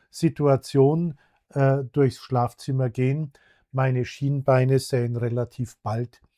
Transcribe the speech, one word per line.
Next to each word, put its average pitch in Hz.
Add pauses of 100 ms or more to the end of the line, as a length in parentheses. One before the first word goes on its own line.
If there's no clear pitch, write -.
(100)
Situation, 147 (340)
äh, 139
durchs 139
Schlafzimmer 127
gehen, 139 (400)
meine 131
Schienbeine 135
sähen 120
relativ 120
bald 113 (180)